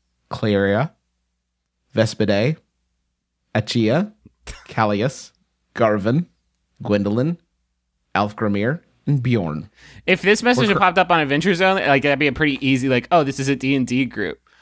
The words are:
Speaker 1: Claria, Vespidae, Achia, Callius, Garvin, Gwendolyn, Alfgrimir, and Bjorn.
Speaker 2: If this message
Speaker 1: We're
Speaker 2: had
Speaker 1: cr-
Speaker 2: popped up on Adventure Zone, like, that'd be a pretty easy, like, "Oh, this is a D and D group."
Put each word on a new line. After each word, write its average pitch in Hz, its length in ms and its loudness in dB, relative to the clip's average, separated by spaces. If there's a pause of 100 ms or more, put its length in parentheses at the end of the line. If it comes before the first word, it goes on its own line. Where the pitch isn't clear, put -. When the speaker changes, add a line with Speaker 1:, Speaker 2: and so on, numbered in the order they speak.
(280)
Speaker 1:
Claria, 101 640 0 (1040)
Vespidae, 110 600 0 (1000)
Achia, 120 580 0 (340)
Callius, - 840 -4 (420)
Garvin, 113 520 2 (560)
Gwendolyn, 104 560 0 (760)
Alfgrimir, 104 680 -2 (260)
and 143 160 0
Bjorn. 92 460 -2 (380)
Speaker 2:
If - 160 0
this 196 200 2
message 240 200 2
Speaker 1:
We're 220 60 2
Speaker 2:
had 196 80 0
Speaker 1:
cr- - 40 -2
Speaker 2:
popped 185 180 2
up 180 120 2
on 170 100 4
Adventure 151 340 0
Zone, 190 220 2 (100)
like, 139 160 4
that'd 139 160 0
be 147 100 0
a 131 40 0
pretty 143 340 -2
easy, 135 220 2
like, 123 220 0
"Oh, 165 140 4
this 135 140 -4
is 135 100 -2
a 139 80 0
D 131 180 -2
and 131 120 0
D 127 200 -2
group." 107 340 -8 (220)